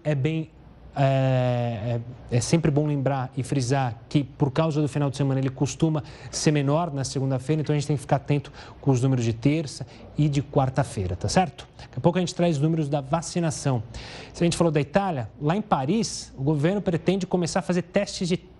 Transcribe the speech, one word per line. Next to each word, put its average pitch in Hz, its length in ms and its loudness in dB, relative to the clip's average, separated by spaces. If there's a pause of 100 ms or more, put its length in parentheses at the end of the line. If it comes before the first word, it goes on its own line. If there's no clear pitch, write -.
é 151 140 0
bem, 156 340 -2 (460)
é, 123 1040 2 (320)
é, 120 60 2
é - 20 4
sempre 165 320 2
bom 147 160 2
lembrar 135 480 0
e 127 80 -4
frisar 131 640 0
que, 147 160 2
por - 280 -2
causa 160 300 2
do 147 60 2
final 143 220 0
de 131 80 -6
semana, 135 240 2
ele 135 80 0
costuma 147 520 0 (280)
ser - 220 2
menor 147 420 2
na 139 100 -4
segunda-feira, 135 580 -2
então 151 140 0
a - 20 0
gente 143 100 -2
tem 147 100 0
que - 40 -6
ficar - 140 2
atento 139 380 -2 (260)
com 139 120 2
os 123 100 4
números 127 240 2
de 113 80 2
terça 139 520 0 (320)
e 151 120 4
de 139 120 0
quarta-feira, 123 760 0
tá 107 100 -4
certo? - 400 0 (100)
Daqui - 200 -14
a - 20 -6
pouco 170 180 4
a 185 40 2
gente 170 120 -2
traz 175 220 2
os 135 60 0
números 160 260 2
da 143 140 0
vacinação. 147 800 -2 (480)
Se - 100 -4
a 175 40 4
gente 170 100 2
falou 170 160 4
da 151 80 2
Itália, 143 500 0 (120)
lá 156 160 2
em 214 40 -2
Paris, 175 760 -2
o 135 60 -6
governo 160 380 2
pretende 180 460 0
começar 180 320 0
a 175 40 -4
fazer 180 180 0
testes 196 480 -4
de 175 80 0 (220)